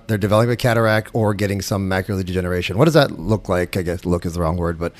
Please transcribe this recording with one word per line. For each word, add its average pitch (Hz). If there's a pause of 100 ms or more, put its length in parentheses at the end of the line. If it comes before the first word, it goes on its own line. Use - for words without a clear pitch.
they're 110
developing 107
a 117
cataract 113
or 107
getting 98
some 98
macular 95
degeneration? 90
What 131
does 160
that 139
look 92
like? 90
I 95
guess 87
"look" 87
is 85
the 87
wrong 85
word, 85
but 85